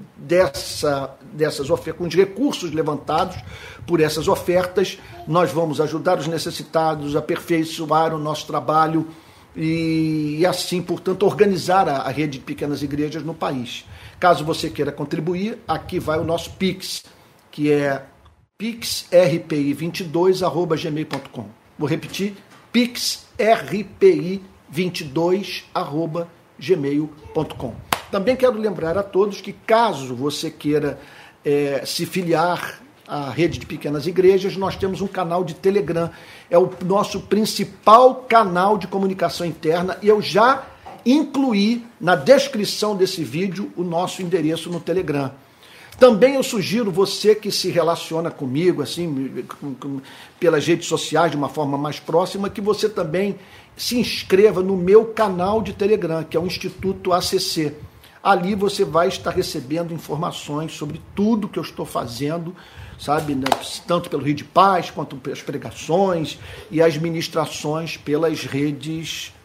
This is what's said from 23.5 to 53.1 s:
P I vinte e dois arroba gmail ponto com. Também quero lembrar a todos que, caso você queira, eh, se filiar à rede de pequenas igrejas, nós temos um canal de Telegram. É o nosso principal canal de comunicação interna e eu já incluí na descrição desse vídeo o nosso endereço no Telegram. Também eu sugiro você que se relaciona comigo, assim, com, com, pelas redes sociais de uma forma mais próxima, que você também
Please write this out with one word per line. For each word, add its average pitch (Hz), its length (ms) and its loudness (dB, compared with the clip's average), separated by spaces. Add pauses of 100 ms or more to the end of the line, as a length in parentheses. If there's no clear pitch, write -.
P - 280 6
I 175 320 -4 (260)
vinte 175 300 -4
e 180 40 -8
dois 170 600 -2 (100)
arroba 165 540 -4 (300)
gmail 147 540 0 (220)
ponto 156 220 -4
com. 120 180 -8 (360)
Também 208 260 0
quero 254 200 2
lembrar 170 400 -2
a 202 60 0
todos 202 380 0
que, 202 120 -12
caso 180 600 0
você 143 360 -4
queira, 147 480 -2 (460)
eh, 143 400 0
se - 220 -6
filiar 170 760 0 (260)
à 143 240 -6
rede 143 280 0
de - 80 -14
pequenas 147 400 -6
igrejas, 185 500 4
nós 190 200 -4
temos 190 240 -4
um 196 80 -2
canal 180 340 -2
de 165 120 -8
Telegram. 170 540 0 (400)
É 170 80 4
o 180 140 6 (140)
nosso 196 360 0
principal 220 920 6
canal 208 640 4
de 190 80 -8
comunicação 185 580 -2
interna 170 560 -2
e 208 80 2
eu 214 140 8
já 220 420 4 (400)
incluí 240 800 2 (160)
na 175 140 2
descrição 208 840 4
desse 180 280 0
vídeo 175 520 -4
o 170 60 -2
nosso 180 400 -2
endereço 165 480 0
no 175 80 -4
Telegram. 156 540 -2 (680)
Também 247 380 8
eu 262 60 2
sugiro 202 480 -2
você 196 440 2
que 208 160 -6
se 185 200 -2
relaciona 165 600 -2
comigo, 147 520 -2
assim, 135 640 -6 (160)
com, 143 140 -10
com, 139 260 -10 (400)
pelas 156 260 2
redes 165 220 0
sociais 160 420 0
de 147 60 -4
uma 143 140 -2
forma 143 260 -2
mais 147 240 -6
próxima, 185 480 -2
que 196 140 -8
você 208 260 0
também 185 480 -2 (400)